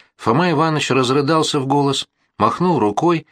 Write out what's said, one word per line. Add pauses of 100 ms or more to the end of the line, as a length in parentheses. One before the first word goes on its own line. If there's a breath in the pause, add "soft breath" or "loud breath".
(180 soft breath)
Фома
Иванович
разрыдался
в
голос, (300)
махнул
рукой